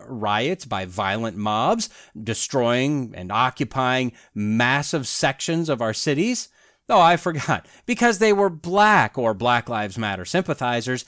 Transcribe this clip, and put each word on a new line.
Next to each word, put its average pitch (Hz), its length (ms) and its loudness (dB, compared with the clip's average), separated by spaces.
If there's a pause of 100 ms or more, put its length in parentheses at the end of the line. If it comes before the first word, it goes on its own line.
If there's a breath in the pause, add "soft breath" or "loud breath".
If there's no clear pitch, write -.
riots 113 560 -2
by 104 200 -4
violent 98 520 -4
mobs, 113 520 0 (320 loud breath)
destroying 123 920 -2
and 90 160 -12
occupying 127 800 0 (220 soft breath)
massive 120 720 0
sections 160 640 -2
of 131 120 -2
our 110 140 -2
cities? 180 540 -2 (400 soft breath)
Oh, 220 120 6
I 170 160 6
forgot. 156 500 -4 (180 soft breath)
Because 233 340 2
they 214 140 4
were 196 180 4
black 175 640 2
or 117 180 2
Black 120 340 2
Lives 107 300 -4
Matter 98 260 -4
sympathizers, 127 840 -2